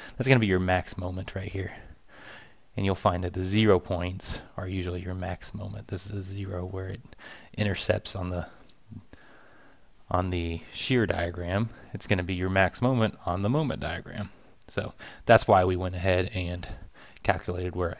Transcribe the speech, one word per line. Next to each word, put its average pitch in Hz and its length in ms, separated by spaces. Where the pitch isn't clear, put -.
That's 123 100
gonna 131 140
be 110 80
your 92 100
max 92 400
moment 92 360
right 95 160
here. 95 220
And 98 80
you'll 98 120
find 90 260
that 92 100
the 92 120
zero 101 340
points 92 640
are 98 100
usually 90 340
your 92 140
max 90 400
moment. 104 340
This - 180
is 101 60
a 101 100
zero 95 440
where 95 220
it 92 120
intercepts 101 600
on 90 140
the, 90 160
on 90 200
the 85 300
shear 120 320
diagram. 87 640
It's - 140
gonna 92 160
be 90 100
your 92 160
max 95 320
moment 123 320
on 90 180
the 104 60
moment 143 320
diagram. - 500
So - 260
that's 117 220
why 95 180
we 92 120
went 90 180
ahead 92 400
and 90 320
calculated 90 540
where 87 240